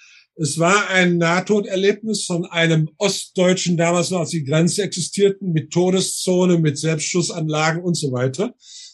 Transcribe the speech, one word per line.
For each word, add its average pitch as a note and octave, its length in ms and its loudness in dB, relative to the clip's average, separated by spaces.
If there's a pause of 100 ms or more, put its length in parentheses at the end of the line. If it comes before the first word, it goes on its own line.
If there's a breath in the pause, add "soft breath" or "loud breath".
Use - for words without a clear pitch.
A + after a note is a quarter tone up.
(340 soft breath)
Es D#3+ 240 -4
war F#3 320 2
ein F3+ 280 2
Nahtoderlebnis G3+ 1040 0
von F3 220 -4
einem D#3+ 520 2
Ostdeutschen F#3 800 0
damals E3+ 340 0
noch, F3+ 100 -2
als D#3 100 -4
die E3 120 -4
Grenze D#3+ 400 2
existierten, G3 720 -2
mit D#3 180 -2
Todeszone, F3+ 880 2
mit D3+ 200 0
Selbstschussanlagen D#3+ 1000 -2
und F3 160 -2
so D3 140 -4
weiter, C3 460 -4 (380 loud breath)